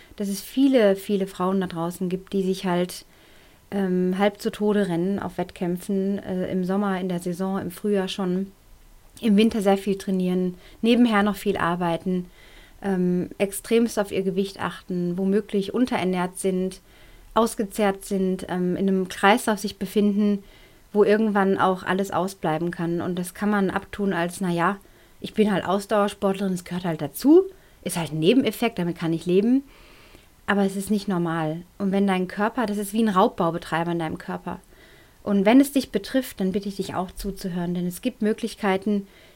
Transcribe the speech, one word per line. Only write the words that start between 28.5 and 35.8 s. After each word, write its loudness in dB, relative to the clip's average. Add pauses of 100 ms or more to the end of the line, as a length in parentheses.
damit -2
kann -2
ich -4
leben." 4 (840)
Aber 2
es -2
ist -6
nicht 0
normal. -2 (160)
Und -2
wenn 2
dein 0
Körper, -2
das -2
ist -6
wie 2
ein 2
Raubbau 2
betreiber -2
in -2
deinem -6
Körper. -10 (640)
Und 2
wenn 8
es 4
dich 0